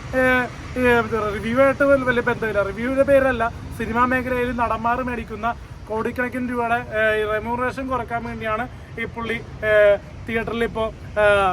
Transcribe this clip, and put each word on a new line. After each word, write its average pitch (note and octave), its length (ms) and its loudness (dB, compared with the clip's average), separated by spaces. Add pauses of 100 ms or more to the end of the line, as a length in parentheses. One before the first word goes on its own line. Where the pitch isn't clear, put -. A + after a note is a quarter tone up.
ആ, B3+ 400 2 (320)
ഈ B3+ 40 2 (500)
റിവ്യൂ A3+ 260 0
ആയിട്ട് C#4 240 4
വൽ-, C#4 200 4
വലിയ A#3+ 180 2
ബന്ധമില്ല. A3 400 0
റിവ്യൂവിന്റെ A#3+ 400 0
പേരല്ല, C4 500 4 (260)
സിനിമാ A3+ 260 0
മേഖലയിൽ B3 520 0
നടന്മാർ A#3 460 0
മേടിക്കുന്ന A3+ 520 -4 (340)
കോടിക്കണക്കിന് B3 640 -4
രൂപയുടെ, A#3 240 0
ആ, A3 420 0
ഈ G#3+ 160 0
റെമ്യൂണറേഷൻ A#3+ 560 -2
കുറയ്ക്കാൻ A#3 360 -4
വേണ്ടിയാണ് A3+ 440 -4 (320)
ഈ A3+ 40 -6
പുള്ളി, A3+ 360 -6 (160)
ആ, G#3 420 6 (300)
തിയേറ്ററിൽ A3+ 360 -2
ഇപ്പോ, A3 300 -4 (120)
ആ, G3+ 460 4